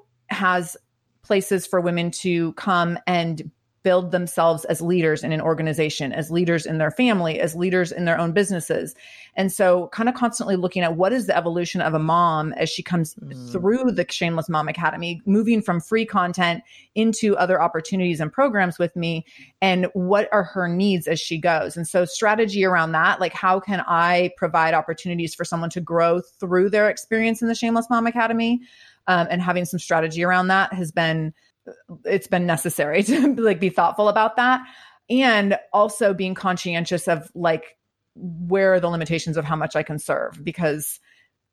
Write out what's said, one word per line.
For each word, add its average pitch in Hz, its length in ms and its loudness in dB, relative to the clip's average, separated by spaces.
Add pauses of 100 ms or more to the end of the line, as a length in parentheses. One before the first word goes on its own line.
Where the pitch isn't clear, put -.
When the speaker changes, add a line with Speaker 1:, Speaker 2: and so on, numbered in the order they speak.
(280)
Speaker 1:
has 180 500 -2 (460)
places 196 440 0
for 185 140 0
women 175 300 0
to 170 420 -2
come 170 520 0
and 165 460 -2 (320)
build 180 260 2
themselves 165 560 0
as 160 160 -2
leaders 165 420 0
in 151 80 -4
an 156 80 -2
organization, 156 720 -2
as 151 200 -6
leaders 170 340 0
in 160 140 -4
their 156 100 0
family, 190 500 0
as - 160 -2
leaders 180 360 0
in 175 140 -4
their 165 120 2
own 170 140 -2
businesses. 185 640 -2 (400)
And 190 160 0
so 180 380 2
kind 226 200 -2
of 247 60 0
constantly 233 400 -2
looking 180 260 -2
at 165 140 0
what 185 180 2
is 240 140 -2
the 185 100 2
evolution 170 440 -2
of 160 120 0
a 156 60 2
mom 160 540 2
as 165 140 -2
she - 140 -8
comes 170 320 -2
Speaker 2:
Mm. 127 380 -16
Speaker 1:
through 220 400 2
the 175 180 0
Shameless 165 400 -2
Mom 156 180 0
Academy, 165 600 -4
moving 214 340 4
from 175 180 -2
free 220 240 0
content 175 600 -2 (320)
into 220 420 2
other 180 240 2
opportunities 170 580 0
and 151 140 -4
programs 208 460 0
with 175 160 -2
me, 165 280 -4 (380)
and 185 320 2
what 202 380 2
are 208 120 4
her 180 240 -4
needs 185 400 0
as 160 120 0
she - 180 -6
goes. 160 400 0
And 165 100 -6
so 180 180 2
strategy 208 600 0
around 165 280 2
that, 170 260 2
like, 180 140 -2
how 185 260 2
can 190 260 -4
I 175 500 2
provide 160 380 0
opportunities 165 640 -2
for 170 100 -6
someone 165 240 -4
to 180 120 -8
grow 170 400 2
through 185 500 0
their 208 180 4
experience 226 540 -2
in 233 60 2
the 226 60 -2
Shameless 233 360 -2
Mom 233 160 2
Academy? 233 540 0 (460)
Um, 175 220 2
and 180 140 -2
having 180 220 -2
some 175 140 -6
strategy 165 440 -2
around 185 240 2
that 190 260 2
has 175 180 -6
been, 160 420 -2 (720)
it's 190 220 -2
been 180 180 0
necessary 160 580 0
<laughs> - 0 -
to, 269 320 2
like, 214 240 2
be 180 100 0
thoughtful 185 400 2
about 220 280 2
that. 254 280 2 (440)
And 214 480 4 (160)
also 208 400 2
being 185 200 -4
conscientious 175 720 -2
of, 170 280 -2
like, 165 420 -2 (380)
where 180 580 0
are 185 60 4
the 170 100 0
limitations 165 480 -4
of 156 80 -2
how 156 100 -2
much 151 200 -4
I 151 80 0
can 151 160 -8
serve, - 440 -4
because 156 560 -4 (540)